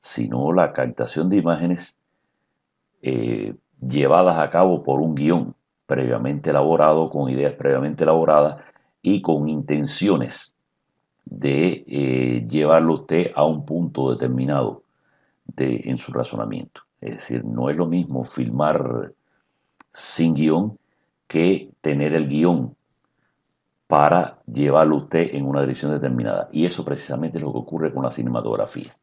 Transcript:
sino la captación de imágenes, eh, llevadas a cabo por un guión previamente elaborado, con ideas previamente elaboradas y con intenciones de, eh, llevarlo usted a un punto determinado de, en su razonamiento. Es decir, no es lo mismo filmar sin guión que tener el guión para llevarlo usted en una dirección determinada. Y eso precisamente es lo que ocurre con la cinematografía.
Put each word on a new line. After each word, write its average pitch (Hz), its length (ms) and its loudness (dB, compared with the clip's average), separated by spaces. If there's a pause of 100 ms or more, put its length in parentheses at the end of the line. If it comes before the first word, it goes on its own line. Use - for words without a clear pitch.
sino 62 520 -4
la 85 200 4
captación 65 560 -2
de 98 80 4
imágenes, 85 580 -2 (1040)
eh, 57 540 -4 (260)
llevadas 73 560 4
a 78 120 0
cabo 90 340 4
por 69 180 0
un 80 140 0
guión 78 400 0 (300)
previamente 65 640 -2
elaborado, 78 600 4
con 71 200 -4
ideas 67 240 -2
previamente 71 500 0
elaboradas 76 600 4 (380)
y 95 200 2
con 76 260 0
intenciones 73 1080 -2 (720)
de, 71 600 0
eh, 64 600 -2
llevarlo 78 460 4
usted 80 420 -2
a 73 100 4
un 76 200 -2
punto 76 460 -2
determinado 64 720 -2 (600)
de, 64 400 -4
en 64 120 -4
su - 140 -12
razonamiento. 57 720 -6 (200)
Es 58 100 -10
decir, 58 340 -8
no 60 240 -2
es 76 60 0
lo 85 120 0
mismo 82 360 -2
filmar 62 920 -2 (800)
sin - 400 -2
guión 80 460 0 (480)
que 87 440 2 (100)
tener 73 320 0
el 78 140 0
guión 76 480 2 (1120)
para 76 520 4 (120)
llevarlo 73 460 4
usted 82 380 -2
en 69 100 -4
una 71 160 0
dirección 65 300 -2
determinada. 60 600 -2
Y 82 140 0
eso 87 180 -4
precisamente 73 540 -6
es 76 60 -6
lo 69 80 -6
que 62 80 -6
ocurre 76 340 -4
con 65 100 -6
la 62 80 -4
cinematografía. 55 920 -6